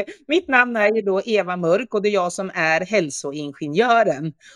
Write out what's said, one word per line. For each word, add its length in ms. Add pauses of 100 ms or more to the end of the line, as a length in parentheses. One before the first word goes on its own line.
(260)
Mitt 220
namn 280
är 180
ju 80
då 220
Eva 320
Mörk 380
och 80
det 60
är 40
jag 200
som 220
är 260
hälsoingenjören. 1500 (240)